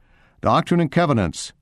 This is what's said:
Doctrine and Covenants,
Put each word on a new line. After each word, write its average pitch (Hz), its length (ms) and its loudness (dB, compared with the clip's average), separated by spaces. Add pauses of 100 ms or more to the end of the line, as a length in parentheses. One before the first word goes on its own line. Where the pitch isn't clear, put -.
(400)
Doctrine 160 400 0
and 165 120 0
Covenants, 139 600 0 (100)